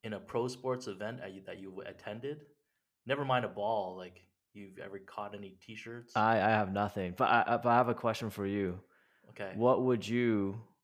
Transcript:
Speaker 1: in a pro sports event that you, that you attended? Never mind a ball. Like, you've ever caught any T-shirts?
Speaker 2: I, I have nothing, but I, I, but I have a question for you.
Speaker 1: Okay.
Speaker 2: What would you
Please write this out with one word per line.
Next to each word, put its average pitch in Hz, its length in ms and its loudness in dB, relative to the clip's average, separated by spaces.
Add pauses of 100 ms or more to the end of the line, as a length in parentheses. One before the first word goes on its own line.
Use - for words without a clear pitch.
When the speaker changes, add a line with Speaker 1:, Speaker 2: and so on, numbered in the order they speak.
Speaker 1:
in 110 120 -6
a 98 40 -6
pro 120 300 -2
sports 127 400 -4
event 104 320 -8
that 95 120 -10
you, 95 140 -14
that 90 140 -12
you 95 260 -12
attended? 120 600 -10 (600)
Never 139 180 0
mind 127 200 2
a 107 40 -2
ball. 101 480 -2
Like, 90 280 -16 (300)
you've 98 240 -16
ever 98 200 -12
caught 101 380 -10
any 98 280 -14
T-shirts? 117 520 -10
Speaker 2:
I, 110 220 6
I 98 120 6
have 107 220 4
nothing, 98 440 0
but 127 120 4
I, 117 180 6
I, 120 120 2
but 120 80 0
I 117 100 6
have 120 120 6
a 120 60 2
question 113 360 -2
for 101 140 -4
you. 98 360 0 (500)
Speaker 1:
Okay. 98 240 -10
Speaker 2:
What 117 280 4
would 123 260 2
you 110 520 0 (240)